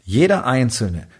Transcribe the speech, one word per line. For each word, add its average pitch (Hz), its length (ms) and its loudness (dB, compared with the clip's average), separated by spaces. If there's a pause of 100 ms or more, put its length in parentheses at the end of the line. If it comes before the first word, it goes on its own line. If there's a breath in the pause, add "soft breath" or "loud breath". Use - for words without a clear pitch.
Jeder 160 400 2
Einzelne, 113 640 -2 (120 soft breath)